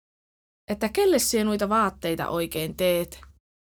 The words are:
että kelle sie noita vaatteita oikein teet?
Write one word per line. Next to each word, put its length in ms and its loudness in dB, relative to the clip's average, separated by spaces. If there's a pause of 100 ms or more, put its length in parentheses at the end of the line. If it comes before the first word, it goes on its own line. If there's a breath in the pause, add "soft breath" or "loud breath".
(720)
että 180 -2
kelle 300 4
sie 260 0
noita 240 0
vaatteita 600 0
oikein 480 -4
teet? 440 0 (480)